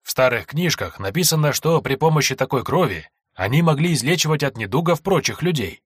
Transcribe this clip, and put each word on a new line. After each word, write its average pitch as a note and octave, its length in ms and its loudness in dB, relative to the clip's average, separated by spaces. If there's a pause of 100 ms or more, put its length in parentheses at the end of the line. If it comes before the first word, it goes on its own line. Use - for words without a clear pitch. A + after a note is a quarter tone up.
В - 80 -16
старых B2 380 2
книжках D3+ 500 -2
написано, D3+ 560 0
что D#3 280 0
при - 120 -2
помощи D3+ 400 2
такой C3 300 -2
крови B2+ 440 -2 (280)
они A#2 260 2
могли E3 320 2
излечивать D3+ 480 0
от C#3 160 -2
недугов D3+ 460 0
прочих D#3 400 -2
людей. D3 500 -2